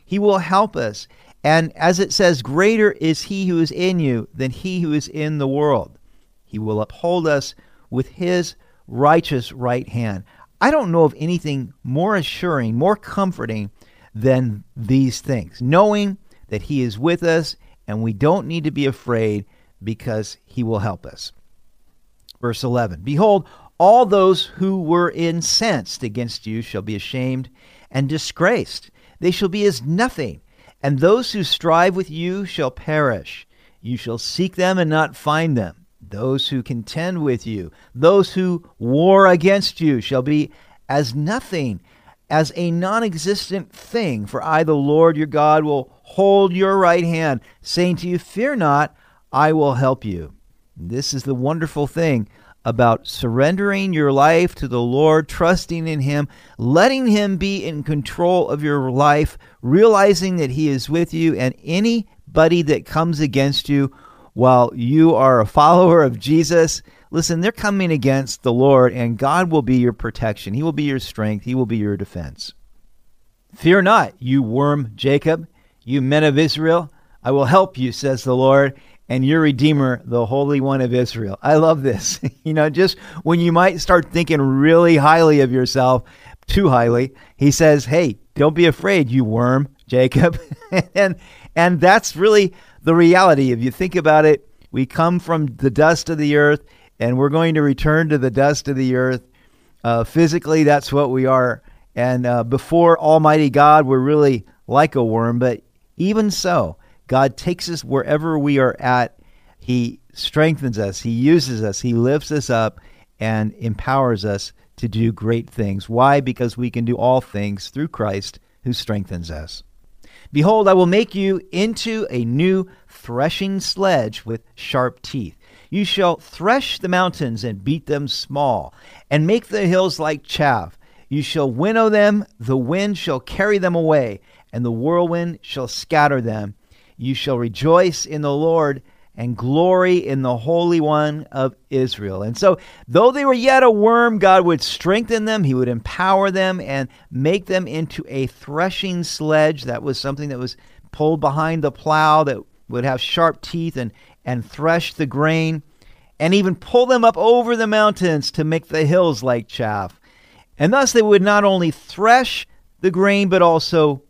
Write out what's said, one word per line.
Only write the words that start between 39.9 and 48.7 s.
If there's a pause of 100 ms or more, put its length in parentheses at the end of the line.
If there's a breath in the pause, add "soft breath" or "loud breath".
shall
be (380 soft breath)
as
nothing, (480 soft breath)
as
a
non-existent
thing.
For
I,
the
Lord
your
God,
will (100)
hold
your
right
hand, (220 soft breath)
saying
to
you,
'Fear
not, (380 soft breath)